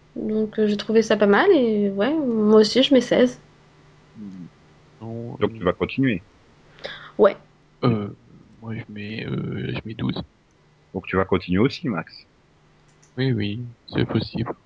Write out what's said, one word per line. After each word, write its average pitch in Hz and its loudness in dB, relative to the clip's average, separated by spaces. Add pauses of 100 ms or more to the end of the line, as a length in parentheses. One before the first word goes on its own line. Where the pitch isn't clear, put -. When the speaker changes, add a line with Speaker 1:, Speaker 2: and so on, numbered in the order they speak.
(160)
Speaker 1:
donc, 220 -4
euh, 214 2
j'ai 208 0
trouvé 220 2
ça 214 2
pas 208 4
mal, 233 6
et 220 2
ouais, 202 0
moi 220 4
aussi 220 4
je 269 4
mets 247 8
seize. 247 2 (1600)
Speaker 2:
Non, 117 -12
Speaker 3:
Donc 104 0
Speaker 2:
euh, 113 -16
Speaker 3:
tu 98 -8
vas 87 2
continuer ? 110 -2 (960)
Speaker 1:
Ouais. 202 4 (480)
Speaker 2:
Euh, 107 0 (540)
moi 113 -10
je - -14
mets, 104 -10
euh, - -8
je - -8
mets 110 -12
douze. - -6 (720)
Speaker 3:
Donc 95 -8
tu 95 -4
vas 92 2
continuer 90 -2
aussi, 127 0
Max ? - -10 (920)
Speaker 2:
Oui, 131 0
oui, 104 -4 (320)
c'est 123 0
possible. - -4 (140)